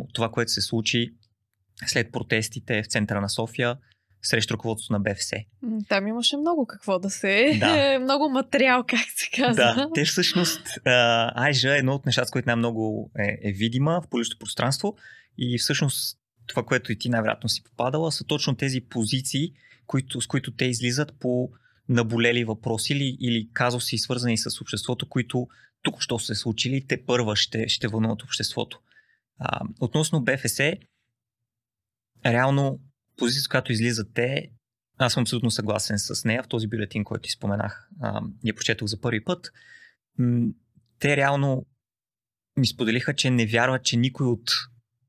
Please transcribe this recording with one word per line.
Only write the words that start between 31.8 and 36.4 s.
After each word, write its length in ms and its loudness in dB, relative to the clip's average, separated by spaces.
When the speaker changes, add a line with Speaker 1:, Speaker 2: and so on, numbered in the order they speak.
Speaker 1:
реално 540 4
позицията, 260 0
с 40 -6
която 240 0
излизат 420 0
те, 360 -2
аз 160 2
съм 80 2
абсолютно 300 0
съгласен 480 -2
с 260 -6
нея. 180 0